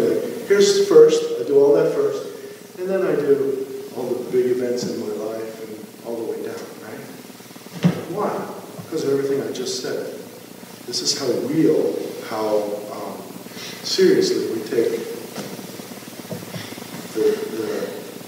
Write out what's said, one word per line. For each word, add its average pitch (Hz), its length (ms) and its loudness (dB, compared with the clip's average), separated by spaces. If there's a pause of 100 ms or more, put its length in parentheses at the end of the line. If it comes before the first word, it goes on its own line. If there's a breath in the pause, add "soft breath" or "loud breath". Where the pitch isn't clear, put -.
Like, - 400 -2
here's 208 400 6
first, 156 360 10 (180)
I - 60 -4
do 139 120 6
all 143 140 8
that 160 200 4
first, - 840 -4
and 185 80 -4
then 190 140 0
I 160 140 2
do 135 500 2 (320)
all - 80 -4
the - 260 -4
big 123 200 4
events 123 360 0
in 110 120 -4
my 104 140 -4 (120)
life 110 420 -8
and 107 60 -12 (320)
all 117 100 -6
the 113 160 -4
way - 140 -6
down, - 160 -8 (240)
right? - 180 -12 (1080)
Why? 202 180 0 (540)
Because 156 180 -4
of 135 140 0
everything 139 240 0
I - 100 -6
just - 300 -6
said. - 380 -6 (680)
This - 160 -6
is 143 160 -2
how 135 100 -2 (200)
real, 151 480 4 (340)
how, 107 280 0 (340)
um, 104 260 -8 (680 loud breath)
seriously - 720 4
we - 140 -4
take - 320 2 (2250)
the, 107 120 2 (300)
the 107 140 -4 (580)